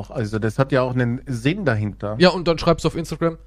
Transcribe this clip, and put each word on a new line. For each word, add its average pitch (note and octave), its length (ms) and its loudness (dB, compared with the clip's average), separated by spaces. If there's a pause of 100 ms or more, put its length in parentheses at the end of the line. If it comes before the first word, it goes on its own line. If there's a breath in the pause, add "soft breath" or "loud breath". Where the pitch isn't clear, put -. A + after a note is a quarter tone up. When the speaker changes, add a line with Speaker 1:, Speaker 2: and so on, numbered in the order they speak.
Speaker 1:
auch. G#2 100 -10
Also G#2+ 300 -2
das A2 180 0
hat C3+ 140 0
ja C3 100 4
auch B2+ 100 0
einen B2 340 0
Sinn C#3 380 -2
dahinter. G#2+ 540 -2
Speaker 2:
Ja, F3 120 6
und E3+ 180 0
dann E3 100 2
schreibst E3 260 2
du E3 40 0
auf - 80 -2
Instagram, E3 500 -4